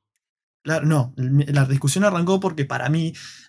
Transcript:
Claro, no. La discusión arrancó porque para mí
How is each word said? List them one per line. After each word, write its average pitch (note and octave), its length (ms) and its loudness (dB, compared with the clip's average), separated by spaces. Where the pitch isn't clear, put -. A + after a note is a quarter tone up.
Claro, D3+ 220 -4
no. D3 320 2
La C#3+ 480 2
discusión C#3 400 0
arrancó F#3 340 2
porque D#3+ 280 -2
para B2+ 240 -4
mí D#3+ 240 0